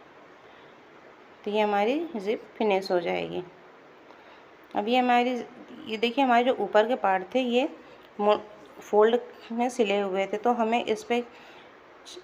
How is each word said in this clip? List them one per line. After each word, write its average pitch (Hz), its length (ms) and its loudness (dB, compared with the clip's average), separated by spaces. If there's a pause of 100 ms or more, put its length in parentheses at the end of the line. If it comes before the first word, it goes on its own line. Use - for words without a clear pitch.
(1400)
तो 208 60 -6
ये 208 100 0
हमारी 208 380 2 (180)
जिप 208 260 -4 (140)
फिनिश 196 340 0
हो 180 100 2
जाएगी। 175 420 -4 (1300)
अब 202 120 -2
ये 247 100 2
हमारी, 247 460 2 (420)
ये 220 100 -8
देखिए 233 280 0
हमारे 240 200 4
जो 254 160 2
ऊपर 208 280 4
के 175 60 0
पार्ट 185 400 0
थे 254 60 2
ये 247 280 0 (520)
मो-, 208 200 4 (400)
फोल्ड 226 400 4 (320)
में 240 160 -2
सिले 202 320 0
हुए 196 260 -2
थे, 202 100 -4
तो 247 160 2
हमें 233 320 0
इस 214 200 -4
पे 240 200 -2 (1000)